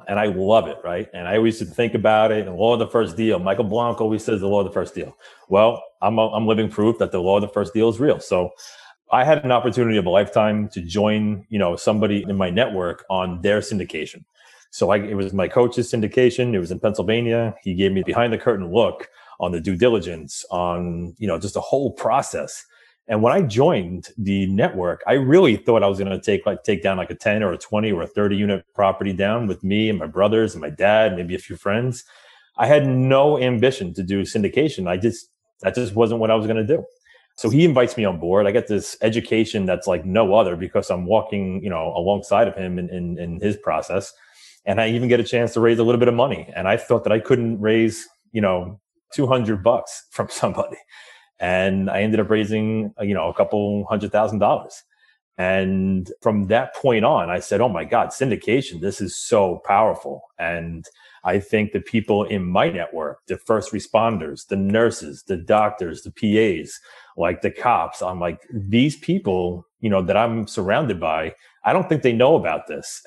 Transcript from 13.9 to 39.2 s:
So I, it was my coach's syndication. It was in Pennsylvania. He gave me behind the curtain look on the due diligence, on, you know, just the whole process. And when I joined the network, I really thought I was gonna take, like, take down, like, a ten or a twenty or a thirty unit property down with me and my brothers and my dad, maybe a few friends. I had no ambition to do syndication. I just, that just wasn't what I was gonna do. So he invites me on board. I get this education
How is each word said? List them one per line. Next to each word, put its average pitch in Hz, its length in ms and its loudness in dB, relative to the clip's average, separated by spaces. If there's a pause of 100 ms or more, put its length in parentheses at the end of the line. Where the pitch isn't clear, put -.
So 101 200 -2
I, 104 80 2
it 104 160 -4
was 98 180 -4
my 92 160 -2
coach's 120 420 0
syndication. 120 640 0
It 95 60 0
was 85 100 -6
in 92 80 -6
Pennsylvania. 113 840 0
He 95 120 -6
gave 95 160 2
me 95 140 -2
behind 120 280 0
the 107 60 -4
curtain 95 340 -2
look 101 360 0 (320)
on 90 100 -2
the 85 100 -4
due 92 160 -2
diligence, 87 760 0
on, 87 680 -4
you 110 80 -6
know, 85 120 -2
just 98 160 -8
the 90 60 -2
whole 135 300 -2
process. - 760 -4 (440)
And 107 120 0
when 117 120 4
I 190 100 4
joined 107 760 0
the 98 300 0
network, 95 640 0
I 113 60 4
really 139 420 6
thought 113 260 2
I 101 60 4
was 95 100 0
gonna 95 220 -4
take, 98 260 0
like, 101 160 -2
take 104 180 0
down, 98 160 0
like, 90 140 -6
a - 60 -10
ten 107 260 0
or 95 100 0
a 82 60 -6
twenty 107 320 -2
or 85 120 -2
a 82 40 -6
thirty 101 300 0
unit 98 360 0
property 98 400 0
down 104 360 -2
with 90 160 -6
me 104 260 2
and 101 80 -2
my 78 80 -6
brothers 104 480 2
and 85 60 -12
my 76 100 -8
dad, 104 460 2
maybe 87 180 -6
a - 40 -6
few - 180 -14
friends. 120 480 -4 (520)
I 113 100 0
had 127 200 6
no 135 540 4
ambition 123 540 0
to 98 100 -4
do 98 180 0
syndication. 110 640 -2
I 87 120 0
just, 110 320 -2 (320)
that 95 120 0
just 113 220 -4
wasn't 117 240 4
what 113 100 0
I 113 60 6
was 110 100 0
gonna 110 180 0
do. 139 200 0 (560)
So 117 80 -2
he 139 160 6
invites 123 320 4
me 113 80 0
on 92 140 0
board. 92 280 2
I 98 40 4
get 117 180 0
this 101 320 -4
education 110 640 0